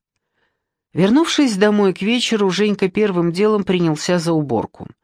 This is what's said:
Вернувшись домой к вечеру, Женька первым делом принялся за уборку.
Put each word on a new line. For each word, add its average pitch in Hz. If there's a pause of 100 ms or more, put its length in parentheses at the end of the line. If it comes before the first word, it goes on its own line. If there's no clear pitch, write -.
(960)
Вернувшись 240
домой 208
к -
вечеру, 214
Женька 202
первым 180
делом 202
принялся 175
за 165
уборку. 135 (160)